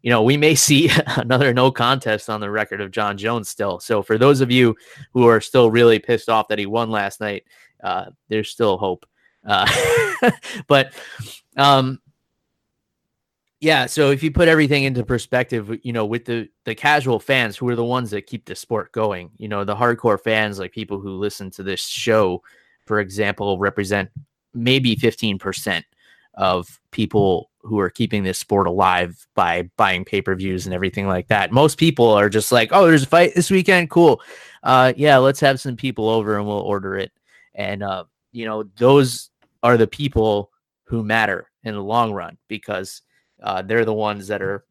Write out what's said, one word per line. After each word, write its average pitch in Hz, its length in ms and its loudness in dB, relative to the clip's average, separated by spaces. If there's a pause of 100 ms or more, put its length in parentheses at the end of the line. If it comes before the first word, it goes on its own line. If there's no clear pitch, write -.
you 120 80 -4
know, 113 140 4
we 135 140 4
may 151 180 4
<laughs> - 120 2
see 143 220 4 (160)
another 127 480 0
no 127 160 4
contest 123 600 -2
on 107 100 -6
the 101 80 -8
record 104 320 -6
of 98 80 -8
John 104 260 -4
Jones 110 320 -6
still. 98 320 -6
So 107 220 -2
for 110 160 -2
those 135 240 4
of 123 80 0
you 123 260 4 (380)
who 123 140 4
are 113 140 6
still 120 280 4
really 117 300 4
pissed 113 280 -4
off 110 200 0
that 107 100 -4
he 104 80 -4
won 110 240 -4
last 101 320 -4
night, 104 220 -8 (400)
uh, 92 220 -6 (220)
there's 107 220 -4
still 101 300 0
hope. 95 260 -6 (400)
Uh, 101 240 0 (800)
<laughs> 202 180 -14
but, 135 260 2 (640)
um, 135 440 2 (1600)
yeah, 147 260 2
so 143 240 2
if 143 140 0
you 156 80 -2
put 170 160 4
everything 147 380 2
into 123 200 -2
perspective, 120 800 -4
you 123 100 -8
know, 113 100 -2
with 113 220 -6
the, 117 240 -6 (160)
the 113 80 -8
casual 131 460 0
fans 123 360 -2
who 123 140 -4
are 120 60 -2
the 117 80 -2
ones 120 260 -4
that 101 160 -8
keep - 200 -14
the 95 100 -14
sport - 360 -8
going, 98 460 -4
you 110 100 -14
know, 101 160 -6
the 101 120 -4
hardcore 117 440 0
fans, 107 380 -2
like 92 140 -10
people 104 280 -10
who 98 120 -12
listen 95 400 -8
to - 100 -18
this 95 200 -6
show, 104 600 0 (460)
for 107 120 -2
example, 101 600 -4
represent 98 500 -4 (460)
maybe 120 400 0
fifteen 107 420 -2
percent 92 480 -6 (480)
of 92 460 -4 (100)
people 101 680 -2
who 110 200 -6
are 92 100 -2
keeping 107 340 -6
this 95 160 -6
sport 98 260 0
alive 90 680 -2
by 87 420 -2
buying 95 260 0
pay-per-views 95 640 -4
and 92 80 -6
everything 95 340 -4
like 90 200 -2
that. 98 240 0
Most 143 260 2
people 135 320 4
are 104 200 4
just 107 220 -2
like, 117 200 2
"Oh, 190 160 6
there's 156 160 6
a - 40 -8
fight 175 280 4
this 180 160 0
weekend. 180 400 2
Cool. 165 300 4 (420)
Uh, 127 340 4
yeah, 143 200 6
let's 135 220 2
have 135 200 2
some 127 160 -8
people 113 340 -4
over 107 280 0
and 104 100 -4
we'll 104 100 -4
order 98 400 -4
it." 95 140 -8 (420)
And, 101 300 -8
uh, 95 220 -8 (260)
you 117 140 -12
know, 107 180 -8 (140)
those 127 520 2 (320)
are 120 160 4
the 113 100 4
people 110 640 -2 (340)
who 117 180 -6
matter 104 460 -2 (140)
in 110 120 -10
the 101 80 -8
long 110 280 -2
run 87 260 -12 (100)
because, 98 560 -10 (400)
uh, 95 180 -6
they're 113 240 0
the 110 80 -2
ones 104 340 -6
that 101 140 -6
are 98 300 -6